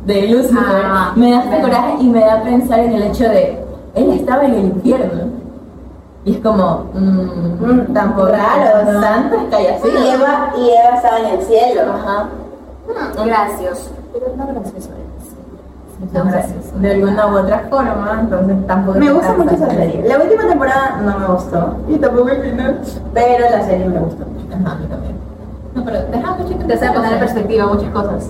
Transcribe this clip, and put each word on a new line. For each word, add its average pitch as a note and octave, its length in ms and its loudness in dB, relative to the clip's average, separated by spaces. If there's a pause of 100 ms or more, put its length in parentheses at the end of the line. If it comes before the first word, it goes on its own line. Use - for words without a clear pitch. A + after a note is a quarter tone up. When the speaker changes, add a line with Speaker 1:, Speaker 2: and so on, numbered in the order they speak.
Speaker 1:
de G3+ 240 2
Lucifer, A#3+ 300 4 (260)
Speaker 2:
Ah, F#3+ 320 0
Speaker 1:
me A#3+ 140 6
da B3 80 4
hasta B3+ 180 0
Speaker 2:
claro. - 80 2
Speaker 1:
coraje B3 360 0
y B3 100 4
me A3+ 100 4
da A3 140 6
a A3 80 0
pensar A#3+ 380 2
en A#3+ 120 2
el G#3 120 2
hecho G#3+ 200 0
de, G3+ 340 2 (360)
él - 160 2
estaba C#4 340 0
en B3 100 2
el G3 120 0
infierno. F#3 560 0 (1040)
Y G3 80 0
es - 60 -4
como, F#3+ 520 0
mm, F#3 720 0
Speaker 3:
Mm, B3 300 2
Speaker 1:
tampoco G#3 340 2
Speaker 3:
raro, G#3 640 2
¿no? G#3 80 2
Speaker 1:
santo A3+ 360 0
está - 200 -2
ahí F#3+ 120 2
así. - 200 0
Speaker 3:
Y C4 200 2
Eva, C4+ 500 0
y A#3+ 100 2
Eva A#3+ 280 6
estaba A#3+ 240 2
en A3 60 -2 (120)
el - 40 -4
cielo. A3+ 380 2 (140)
Speaker 1:
Ajá. G3+ 340 -4 (580)
Speaker 2:
Mm, G#4 400 -6
gracioso. G3+ 640 -2 (220)
Pero B4 140 -6 (100)
no C#4 100 -6
gracioso. G#3 440 -10 (1120)
Speaker 1:
Entonces, F#3 220 -2
Speaker 2:
No F#3+ 80 2
gracioso. - 480 -4
Speaker 1:
de G3 120 4
alguna G3+ 360 2
u G3+ 100 2
otra - 200 2 (120)
forma, A3 500 -2
entonces F#3+ 460 0
tampoco F#3+ 320 0
Speaker 3:
Me D4 80 4
Speaker 1:
está C#4+ 80 4
Speaker 3:
gusta F4 160 2
Speaker 1:
tan G#4 80 2
Speaker 3:
mucho E4+ 160 4
esa D4+ 120 0
Speaker 1:
fácil. E3+ 140 0
Speaker 3:
serie. G#3+ 280 0
La C#4 100 4
última A4 300 2
temporada C4+ 540 0
no G3+ 160 0
me F#3+ 160 -2
gustó. E3+ 400 -2 (140)
Y D4+ 80 2
tampoco B3 320 2
el C#4 140 0
final. A#3+ 380 -2 (340)
Pero A#3+ 360 4
la G#3 140 2
serie F#3 220 0
me F3 140 -2
gustó. - 240 -6 (280)
Speaker 1:
Ajá, F3+ 200 -2
a - 60 -8
mí D3 80 -8
también. - 260 -8 (640)
No, B3 120 -4
pero A3 120 -4 (140)
déjame F4+ 320 -4
mucho - 140 -6
que - 80 -6
Speaker 2:
Te A#3 80 0
hace B3+ 140 0
poner B3 80 0
en A#3+ 80 0
Speaker 1:
cosas. A3 160 0
Speaker 2:
perspectiva A3 460 0
muchas G3+ 260 0
cosas. G3+ 380 -4